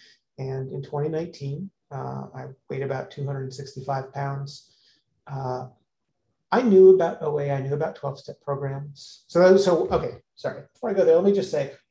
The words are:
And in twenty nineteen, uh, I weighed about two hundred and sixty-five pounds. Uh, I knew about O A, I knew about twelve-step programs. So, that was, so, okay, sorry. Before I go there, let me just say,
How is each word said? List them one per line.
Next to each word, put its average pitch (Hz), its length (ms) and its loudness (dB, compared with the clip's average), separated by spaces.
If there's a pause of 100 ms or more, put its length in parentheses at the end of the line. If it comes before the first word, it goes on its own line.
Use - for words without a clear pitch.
(380)
And 131 360 -10
in 143 80 -10
twenty 147 260 -6
nineteen, 160 600 -8 (220)
uh, 135 340 -10 (100)
I 131 120 -14 (220)
weighed 135 120 -6
about 135 280 -6
two 139 160 -10
hundred 139 180 -8
and 131 100 -12
sixty-five 135 600 -10
pounds. 139 600 -10 (560)
Uh, 131 360 -8 (840)
I 226 100 2
knew 190 320 10
about 170 280 2
O 151 180 -4
A, 143 120 -4
I 135 100 -2
knew 135 120 -4
about 147 220 -4
twelve-step - 460 -12
programs. 139 880 -10
So, 170 120 0
that 185 140 8
was, 196 100 6
so, 175 280 2
okay, 156 240 -2 (200)
sorry. - 280 -10 (100)
Before 240 160 -8
I 202 40 -4
go 190 120 2
there, 165 100 6
let 175 80 4
me 202 100 4
just 196 180 -2
say, 143 200 -4 (200)